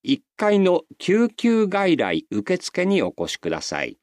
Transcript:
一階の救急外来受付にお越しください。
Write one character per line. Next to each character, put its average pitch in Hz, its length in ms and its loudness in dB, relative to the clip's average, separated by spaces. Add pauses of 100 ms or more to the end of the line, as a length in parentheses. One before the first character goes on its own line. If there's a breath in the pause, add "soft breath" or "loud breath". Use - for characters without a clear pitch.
一 135 200 -2 (140)
階 208 220 2
の 180 240 2 (160)
救 220 280 2
急 226 400 0
外 190 300 0
来 92 340 -2
受 135 260 -2
付 - 280 -6
に 190 160 2
お 90 160 -4
越 - 160 -6
し - 40 -12
く 82 120 -8
だ 80 120 -4
さ 73 220 -6
い。 60 200 -10